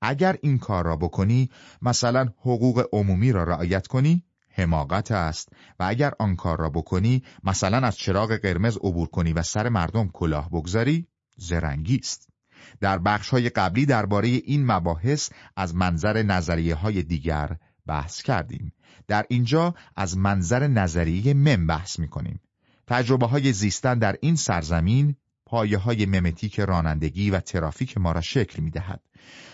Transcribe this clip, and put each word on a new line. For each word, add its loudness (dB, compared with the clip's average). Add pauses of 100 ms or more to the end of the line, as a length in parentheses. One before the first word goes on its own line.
اگر 2
این 2
کار -2
را 0
بکنی، 2 (320)
مثلاً 0 (100)
حقوق 2
عمومی 2
را 2
رعایت 0
کنی، 2 (260)
حماقت 0
است -2 (300)
و -2
اگر 0
آن 0
کار -2
را -2
بکنی، 0 (220)
مثلاً 0
از -2
چراغ 0
قرمز 0
عبور -2
کنی -2
و 0
سر -2
مردم 0
کلاه -2
بگذاری، 0 (300)
زرنگی -2
است.» -8 (540)
در 0
بخش‌های 0
قبلی 0
دربارهٔ 2
این 0
مباحث -2 (260)
از -4
منظر 0
نظریه‌های 0
دیگر -2 (300)
بحث -6
کردیم. -4 (360)
در 0
اینجا 2 (220)
از -4
منظر 2
نظریهٔ 2
مم 4
بحث -2
می‌کنیم. -6 (460)
تجربه‌های 2
زیستن 0
در 2
این 2
سرزمین 2 (300)
پایه‌های 0
ممتیک 0
رانندگی 0
و 2
ترافیک -4
ما 0
را -2
شکل -4
می‌دهد. -8 (540)